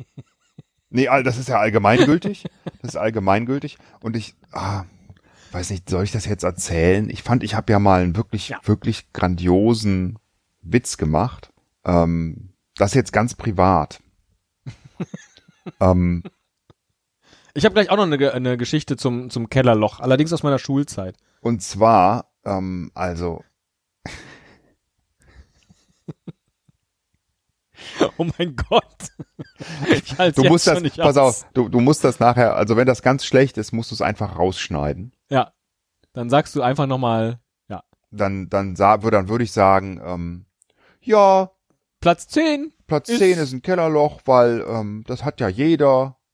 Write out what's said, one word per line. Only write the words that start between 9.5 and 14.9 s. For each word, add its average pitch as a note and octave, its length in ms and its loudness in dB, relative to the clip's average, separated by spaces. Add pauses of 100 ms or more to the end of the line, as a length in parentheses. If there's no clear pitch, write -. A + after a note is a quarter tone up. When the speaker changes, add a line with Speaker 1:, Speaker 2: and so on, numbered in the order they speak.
Speaker 1:
Witz G2+ 340 -2
gemacht. E2 560 -4 (320)
Ähm, E2+ 680 -2 (220)
das G2+ 180 0
jetzt B2+ 180 0
ganz A2 220 0
privat. F#2 640 0 (640)
<laughs> B2 60 -18 (1120)